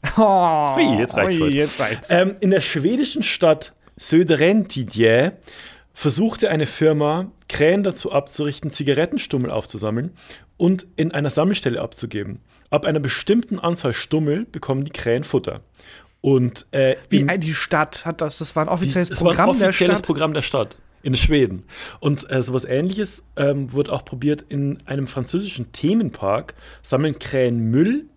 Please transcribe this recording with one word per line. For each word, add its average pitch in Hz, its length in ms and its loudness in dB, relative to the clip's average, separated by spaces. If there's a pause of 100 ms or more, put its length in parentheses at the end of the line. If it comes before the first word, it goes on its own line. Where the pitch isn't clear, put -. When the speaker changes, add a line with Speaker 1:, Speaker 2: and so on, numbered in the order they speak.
(180)
Speaker 1:
Oh, 175 600 4
Speaker 2:
Ui, 139 220 4
jetzt 123 160 -2
reicht's 190 200 2
Speaker 1:
ui, 160 120 0
Speaker 2:
heute. 139 100 2
Speaker 1:
jetzt 147 220 0
reicht's. 110 320 -2
Speaker 2:
Ähm, 185 300 2
in 185 100 4
der 196 100 4
schwedischen 220 600 -2
Stadt - 500 0 (680)
Söderentidje 139 960 2 (600)
versuchte 196 560 0
eine 156 160 0
Firma, 156 680 0 (180)
Krähen 175 340 2
dazu - 280 -4
abzurichten, 143 600 -2
Zigarettenstummel 143 800 0
aufzusammeln 110 600 -4 (460)
und 180 280 0 (100)
in 160 160 -2
einer 143 180 -2
Sammelstelle 151 520 0
abzugeben. 104 580 -8 (300)
Ab - 160 0
einer 156 140 0
bestimmten 196 600 0
Anzahl 165 340 -2
Stummel 156 520 -2
bekommen - 400 -4
die 151 60 -14
Krähen 120 320 -2
Futter. - 380 -2 (600)
Und, 123 500 2
äh, 135 240 2 (140)
Speaker 1:
Wie, - 120 4
Speaker 2:
im 139 80 0
Speaker 1:
äh, 185 100 0
die 160 140 -4
Stadt - 520 -2
hat 165 160 -6
das, 151 180 -4
das - 160 -6
war 156 80 2
ein 160 60 -4
offizielles 175 400 0
Speaker 2:
die, - 60 -10
es 123 60 -2
war 170 100 4
ein - 60 0
Speaker 1:
Programm 208 220 4
der 190 100 4
Speaker 2:
offizielles 180 300 2
Speaker 1:
Stadt? 180 60 -10
Speaker 2:
Programm 156 280 0
der 147 80 -2
Stadt - 360 -2 (240)
in 131 140 -2
Schweden. 123 480 2 (380)
Und, 147 280 -2
äh, 131 120 0
sowas 127 240 -4
Ähnliches, 185 580 -4 (140)
ähm, 139 340 -2
wurde 143 220 -2
auch 131 120 -6
probiert 147 420 -4
in 139 380 -4
einem 139 220 -6
französischen 135 640 -6
Themenpark, 143 840 -2 (260)
sammeln 143 380 -2
Krähen 120 520 0
Müll 214 340 2 (120)